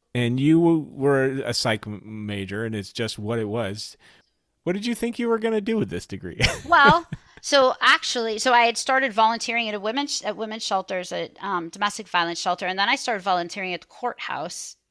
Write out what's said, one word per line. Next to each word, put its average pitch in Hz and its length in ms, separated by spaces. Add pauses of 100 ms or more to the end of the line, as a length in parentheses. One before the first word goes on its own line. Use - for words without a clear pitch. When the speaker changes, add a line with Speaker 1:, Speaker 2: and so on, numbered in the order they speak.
(160)
Speaker 1:
and 123 240
you 156 200
were 143 680 (200)
a 117 80
psych 110 320
m-, 107 400
major 101 400
and 113 100
it's 101 160
just 113 280
what 110 180
it 110 100
was. 107 500 (640)
What 175 100
did 202 140
you 240 80
think 233 240
you 240 80
were 226 100
gonna 220 240
do 220 160
with 202 120
this - 180
degree? - 320 (140)
<laughs> - 140
Speaker 2:
Well, 320 380 (360)
so 269 380
actually, 233 600
so 254 120
I 240 140
had 233 140
started 262 340
volunteering 226 560
at 208 60
a 202 40
women's, 247 440
at 214 120
women's 214 280
shelters, 190 480
at, 175 320
um, 180 260
domestic 202 380
violence 170 320
shelter. 180 260
And 185 140
then 202 100
I 262 60
started 220 260
volunteering 180 540
at 165 60
the - 60
courthouse - 880 (160)